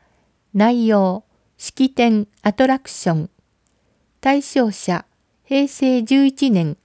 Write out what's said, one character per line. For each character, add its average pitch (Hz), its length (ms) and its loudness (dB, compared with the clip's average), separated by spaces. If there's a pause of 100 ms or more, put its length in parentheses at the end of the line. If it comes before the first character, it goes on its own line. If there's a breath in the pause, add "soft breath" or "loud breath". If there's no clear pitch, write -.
(540)
内 226 320 2
容、 202 380 0 (340)
式 - 320 -2
典、 226 380 0 (160)
ア 208 100 0
ト 262 140 0
ラ 262 100 0
ク - 140 -14
シ - 180 -6
ョ 165 60 0
ン。 156 140 -6 (920)
対 277 220 0
象 247 260 -2
者、 185 340 -6 (420)
平 277 220 0
成 254 360 -2
十 269 240 2
一 269 240 -2
年 170 340 0